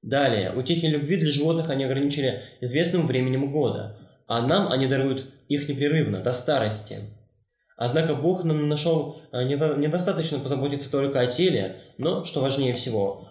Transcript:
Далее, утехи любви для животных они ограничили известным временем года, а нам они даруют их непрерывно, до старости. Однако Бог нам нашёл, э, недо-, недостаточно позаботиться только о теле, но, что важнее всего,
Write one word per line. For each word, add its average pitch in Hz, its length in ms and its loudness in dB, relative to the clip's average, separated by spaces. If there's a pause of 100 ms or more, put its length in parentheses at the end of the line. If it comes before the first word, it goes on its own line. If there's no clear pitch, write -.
Далее, 113 500 2
утехи 165 340 0
любви 151 300 0
для 156 160 2
животных 160 360 0
они 135 160 0
ограничили 135 580 0 (180)
известным 160 480 0
временем 131 420 0
года, 104 480 -2 (300)
а 117 180 0
нам 180 240 2
они 135 160 2
даруют 135 400 0 (220)
их 143 200 0
непрерывно, 135 520 0
до 123 120 0
старости. 107 680 -2 (800)
Однако 151 380 0
Бог 170 300 0
нам 151 240 2
нашёл, 151 520 0 (120)
э, 123 120 -2
недо-, 143 320 0
недостаточно 160 600 0
позаботиться 139 540 -4
только 139 280 0
о 123 60 4
теле, 123 500 0 (220)
но, 170 260 -2
что - 160 -4
важнее 135 340 0
всего, 107 560 -2